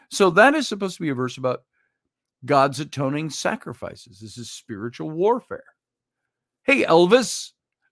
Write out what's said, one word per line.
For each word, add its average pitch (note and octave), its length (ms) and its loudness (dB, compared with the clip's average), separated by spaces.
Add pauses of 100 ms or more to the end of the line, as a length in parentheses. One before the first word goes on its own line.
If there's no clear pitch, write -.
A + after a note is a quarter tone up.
So G3 200 4
that A3 260 6
is C#4+ 120 -2
supposed G3 280 -6
to - 60 -14
be D#3+ 80 -2
a C3+ 60 -2
verse B2 220 -6
about B2+ 260 -4 (840)
God's C#3 340 2
atoning D3 520 -4
sacrifices. - 880 -10
This G#2+ 180 -18
is A#2 120 -14
spiritual A#2+ 640 -12
warfare. G3+ 520 -2 (1000)
Hey, C4+ 220 2
Elvis. F3+ 680 4 (400)